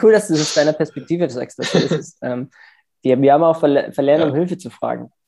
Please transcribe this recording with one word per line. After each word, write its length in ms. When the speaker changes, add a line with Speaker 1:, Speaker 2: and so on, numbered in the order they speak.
Speaker 1:
cool, 100
dass 140
du 80
das 80
aus 120
deiner 180
Perspektive 580
sagst, 280
dass 120
so 80
ist 140
es. 260
Speaker 2:
<laughs> 40
Speaker 1:
Ähm, 280
wir, 180
wir 140
haben 100
auch 160
verle-, 320
verlernt, 320
Speaker 2:
Ja. 60
Speaker 1:
um 40
Hilfe 240
zu 120
fragen. 420